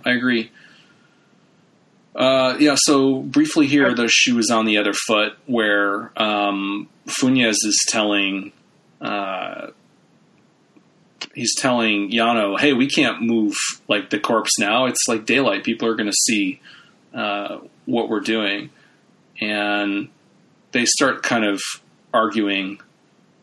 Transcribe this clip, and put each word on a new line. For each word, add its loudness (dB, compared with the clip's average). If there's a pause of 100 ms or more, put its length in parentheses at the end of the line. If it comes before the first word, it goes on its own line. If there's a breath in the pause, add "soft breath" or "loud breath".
I 2
agree. 0 (1700 soft breath)
Uh, 2
yeah, 4
so 4
briefly 2
here, 4
the 0
shoe 2
is 0
on 2
the 2
other 0
foot, 0 (120)
where, 0 (100)
um, -2 (180)
Funes 2 (140)
is 0
telling, -2 (480)
uh, -8 (1700)
he's -4
telling 0
Yano, 0
"Hey, 4
we 2
can't 0
move, 0 (320)
like, -2
the -2
corpse 0
now. 2
It's, -2
like, -2
daylight. 0
People -2
are 0
gonna -2
see, 0 (540 loud breath)
uh, -6 (260)
what -2
we're -2
doing." -4 (680 soft breath)
And -2 (640)
they 0
start 0
kind 0
of -2 (520)
arguing 0 (640)